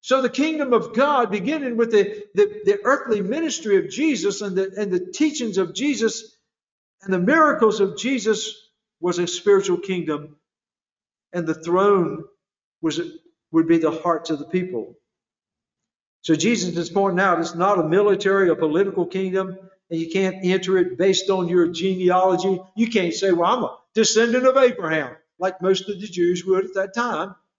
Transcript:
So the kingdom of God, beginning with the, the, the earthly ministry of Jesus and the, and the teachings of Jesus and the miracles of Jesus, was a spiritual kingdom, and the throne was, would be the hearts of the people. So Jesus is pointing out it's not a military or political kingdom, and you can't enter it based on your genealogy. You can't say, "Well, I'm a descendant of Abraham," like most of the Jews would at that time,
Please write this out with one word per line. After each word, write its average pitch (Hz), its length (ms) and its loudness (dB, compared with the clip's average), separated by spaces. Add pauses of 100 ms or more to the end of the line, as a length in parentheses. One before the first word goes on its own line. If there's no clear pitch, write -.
So 262 200 0
the 247 80 0
kingdom 285 440 0
of - 200 0
God, 262 380 2
beginning 240 460 -4
with 226 140 0
the, 202 420 2
the, 202 320 0
the 202 180 2
earthly 240 380 0
ministry 220 560 0
of 170 120 0
Jesus 214 520 -2
and 190 160 -4
the, 190 180 -2
and 202 160 -4
the 180 200 -4
teachings 240 480 -2
of 180 160 -2
Jesus 226 600 -2 (680)
and 190 100 -2
the 185 60 2
miracles 240 600 4
of 190 180 0
Jesus, 220 720 -4 (300)
was 170 200 -2
a 175 80 -2
spiritual 196 500 2
kingdom, 156 580 -6 (960)
and 175 160 -6
the 160 60 -2
throne 180 720 0 (560)
was, 160 180 -2 (520)
would 160 160 2
be 165 100 4
the 156 140 0
hearts 160 380 -4
of 151 100 -4
the 143 60 -12
people. 185 520 -6 (1300)
So 160 120 2
Jesus 180 420 -2
is 165 120 -6
pointing 196 300 0
out 185 200 2
it's 165 160 -6
not 190 240 0
a 156 80 0
military 196 600 2
or 170 60 2
political 175 520 0
kingdom, 190 500 -4 (320)
and 165 100 -4
you 165 120 -6
can't 190 320 -2
enter 185 340 0
it 180 180 0
based 190 360 2
on 185 160 0
your 175 200 4
genealogy. 185 920 2 (160)
You 226 160 0
can't 175 220 2
say, 196 180 0
"Well, 175 200 4
I'm 247 120 0
a - 140 -8 (180)
descendant 226 500 2
of 262 120 6
Abraham," 160 580 0 (240)
like 190 220 -4
most 190 280 0
of 190 100 -6
the 208 80 -12
Jews 175 380 0
would 190 200 0
at - 100 -14
that 196 200 -4
time, 196 400 -4 (240)